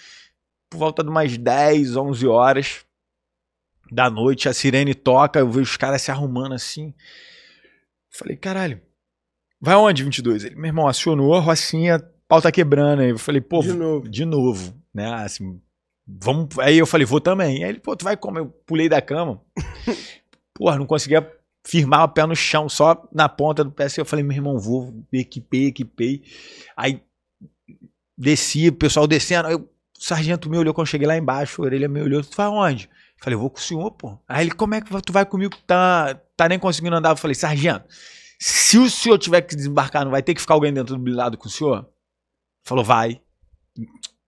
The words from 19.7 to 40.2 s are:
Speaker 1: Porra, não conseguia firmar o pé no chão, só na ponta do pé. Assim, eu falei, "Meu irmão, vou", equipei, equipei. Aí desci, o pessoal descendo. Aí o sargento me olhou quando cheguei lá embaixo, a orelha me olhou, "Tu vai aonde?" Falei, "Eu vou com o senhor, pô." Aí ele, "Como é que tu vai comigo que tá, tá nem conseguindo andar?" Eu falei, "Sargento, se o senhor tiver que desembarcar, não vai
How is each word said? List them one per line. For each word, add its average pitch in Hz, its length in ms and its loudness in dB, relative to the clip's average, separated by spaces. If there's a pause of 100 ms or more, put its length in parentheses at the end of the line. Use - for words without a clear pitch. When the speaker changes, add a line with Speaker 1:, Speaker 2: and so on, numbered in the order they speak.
Speaker 1:
Porra, 170 240 0
não 139 80 -4
conseguia 156 420 0 (380)
firmar 151 380 4
o 156 40 2
pé 156 180 2
no 165 100 -2
chão, 151 320 -2
só 160 440 2
na 151 160 2
ponta 151 360 -2
do 135 60 -10
pé. 143 140 -6
Assim, 143 160 -6
eu 147 60 -2
falei, 147 180 -4
"Meu 139 120 -4
irmão, 143 220 -4
vou", 123 360 -6 (180)
equipei, 127 540 -4
equipei. 131 560 -4 (540)
Aí 131 240 -8 (1160)
desci, 147 520 2
o 151 40 2
pessoal 151 340 2
descendo. 160 420 0
Aí 165 60 0
o 143 140 -8 (300)
sargento 160 520 -4
me 160 80 -2
olhou 156 160 2
quando 160 120 -2
cheguei 147 200 -2
lá 160 100 2
embaixo, 139 460 -4
a - 20 -2
orelha 135 240 -2
me 143 120 -4
olhou, 147 220 0
"Tu - 140 -14
vai 202 100 0
aonde?" 185 420 -2 (280)
Falei, 123 200 -4
"Eu 104 40 -2
vou 135 100 -4
com - 80 -20
o - 40 -12
senhor, 170 300 -6
pô." 107 260 -16 (100)
Aí 156 160 -2
ele, 165 80 -2
"Como 214 220 -2
é 220 60 -4
que - 100 -16 (120)
tu 180 100 -10
vai 196 120 4
comigo 196 320 -6
que - 60 -20
tá, 180 560 2 (180)
tá 170 120 4
nem 185 100 0
conseguindo 170 360 -2
andar?" 160 160 2
Eu 151 60 2
falei, 147 180 -4
"Sargento, 151 520 -2 (520)
se - 400 2
o 247 120 6
senhor 226 280 4
tiver 170 220 2
que 165 160 -8
desembarcar, 143 480 -2
não 135 60 -4
vai 135 120 0